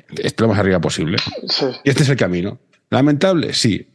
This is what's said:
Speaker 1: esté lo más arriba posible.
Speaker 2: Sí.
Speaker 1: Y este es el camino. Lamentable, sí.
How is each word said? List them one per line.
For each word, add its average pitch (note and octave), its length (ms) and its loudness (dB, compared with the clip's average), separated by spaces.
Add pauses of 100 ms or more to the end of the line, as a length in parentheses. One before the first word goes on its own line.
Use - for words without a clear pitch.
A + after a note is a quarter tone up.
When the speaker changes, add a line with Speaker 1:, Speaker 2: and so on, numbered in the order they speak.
(200)
Speaker 1:
esté - 240 -2
lo A2+ 60 4
más G#2 100 2
arriba F#2+ 220 2
posible. D#2+ 380 -2 (300)
Speaker 2:
Sí. - 180 -2 (180)
Speaker 1:
Y C#3 60 2
este C3+ 120 2
es C3 60 2
el C#3 80 2
camino. F#2 420 -2 (320)
Lamentable, D3 600 2
sí. - 420 0